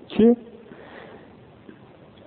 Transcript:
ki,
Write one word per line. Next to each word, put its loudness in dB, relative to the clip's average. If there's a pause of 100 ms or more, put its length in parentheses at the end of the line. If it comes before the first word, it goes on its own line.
ki, 6 (1900)